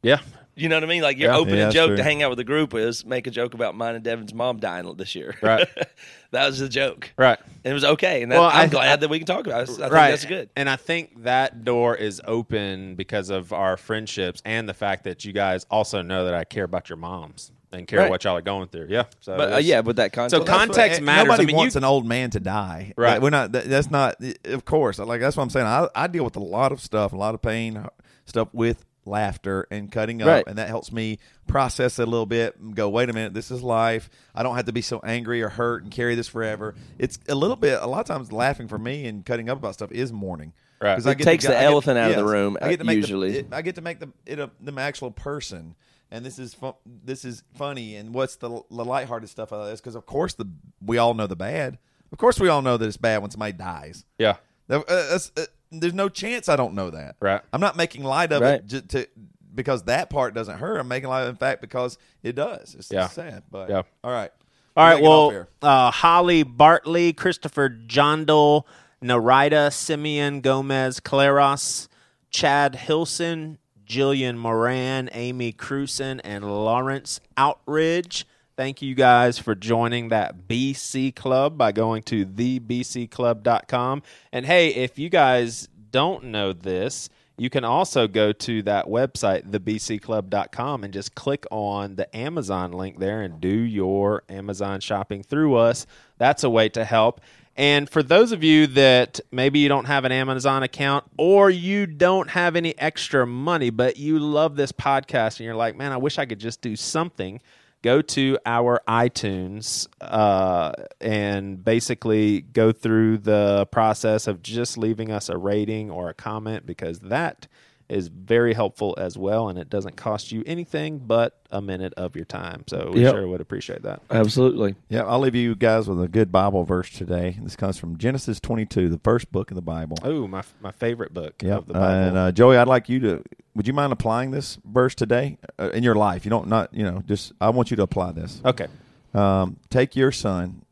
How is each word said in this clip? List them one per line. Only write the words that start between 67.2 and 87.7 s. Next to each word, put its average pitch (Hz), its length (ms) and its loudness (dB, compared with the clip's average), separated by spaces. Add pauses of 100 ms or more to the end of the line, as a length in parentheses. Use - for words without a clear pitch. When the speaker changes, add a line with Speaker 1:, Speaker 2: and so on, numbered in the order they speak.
Speaker 1:
Jondal, 147 920 4 (400)
Narida, 135 720 4
Simeon 147 680 -4
Gomez, 135 600 0
Claros, 139 880 2 (420)
Chad 143 460 2
Hilson, 160 800 -4 (280)
Jillian 131 500 0
Moran, 127 760 -2
Amy 120 400 -6
Cruson, 135 720 -8
and 101 200 -10
Lawrence 113 760 -2 (160)
Outridge. 160 880 0 (320)
Thank 135 260 -6
you 135 120 -6
guys 123 440 6
for 113 160 -2
joining 117 540 0
that 95 400 -2
B 127 240 -2
C 131 400 -4
Club 135 460 0
by 113 140 2
going 110 320 -2
to 107 200 -2
the 117 340 -2
B 123 240 -6
C 120 240 -8
club 117 360 -2
dot 117 260 0
com. 131 340 -2 (300)
And 127 140 -6
hey, 170 280 6
if 127 240 -4
you 160 120 -6
guys 127 580 2 (220)
don't 151 340 0
know 104 300 -4
this, 92 560 -6 (280)
you 123 120 -4
can 127 140 -2
also 127 440 2